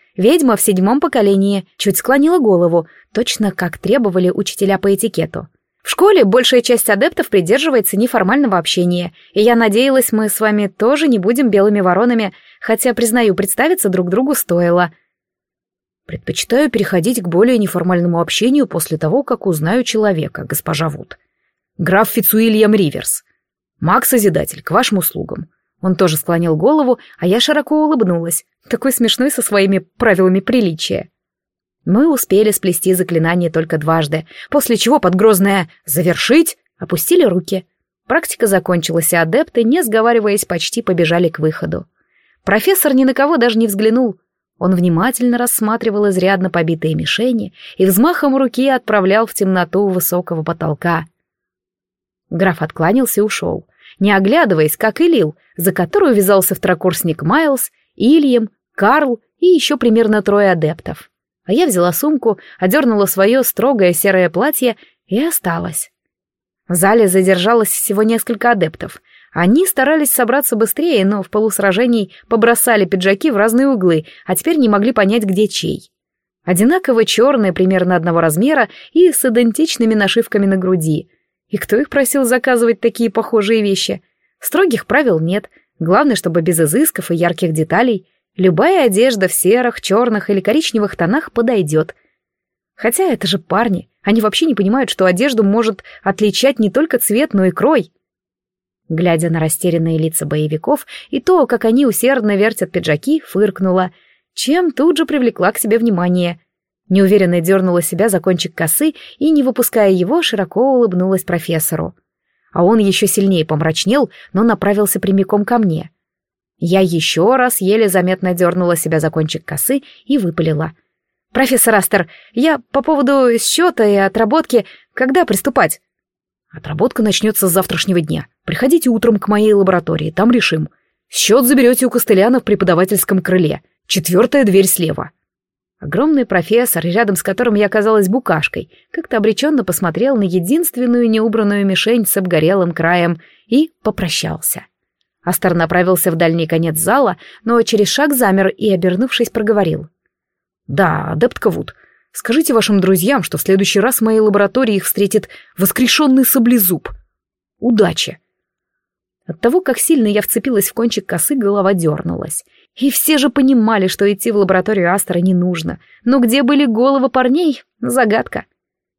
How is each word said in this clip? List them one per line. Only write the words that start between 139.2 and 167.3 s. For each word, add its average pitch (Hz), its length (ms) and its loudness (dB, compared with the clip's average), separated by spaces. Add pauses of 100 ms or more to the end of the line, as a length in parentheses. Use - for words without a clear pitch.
посмотрел 180 520 -2
на 214 60 0
единственную 240 880 0
неубранную 214 560 0
мишень 214 400 0
с - 120 -4
обгорелым 175 540 0
краем 170 480 0 (280)
и 285 240 0 (100)
попрощался. 165 880 -6 (560)
Астер 180 320 -2
направился 175 560 0
в 165 40 -2
дальний 165 300 0
конец 165 320 -2
зала, 208 400 0 (260)
но 233 200 2
через 208 240 0
шаг 285 260 0
замер 196 360 2
и, 208 220 -2
обернувшись, 190 600 0
проговорил: 196 560 -2 (800)
«Да, 156 460 -2
адептка 196 360 -2
Вуд, 170 240 -6 (380)
скажите 294 420 -2
вашим 208 260 2
друзьям, 190 440 0
что - 160 -8
в - 20 -8
следующий 196 380 0
раз 240 180 0
в - 40 -8
моей 220 180 2
лаборатории 208 560 2
их 190 100 -4
встретит 196 440 -2 (280)
воскрешенный 254 680 2
саблезуб. 226 640 0 (680)
Удачи!» - 640 0 (1040)
От 160 160 -12
того, 285 200 2
как 262 180 -2
сильно 262 280 2
я 208 140 0
вцепилась 214 480 -2
в - 40 -14
кончик 226 340 -4
косы, 175 280 -4
голова 202 380 0
дернулась. 165 680 -4 (320)
И 269 140 -2
все - 280 0
же 269 120 2
понимали, 226 580 2
что 202 240 0
идти 214 200 -4
в 208 60 -2
лабораторию 185 560 0
Астера 190 260 -2
не 185 140 2
нужно. 175 460 -4 (240)
Но 254 160 0
где 240 220 2
были 277 240 2
головы 254 440 0
парней? 262 540 0 (160)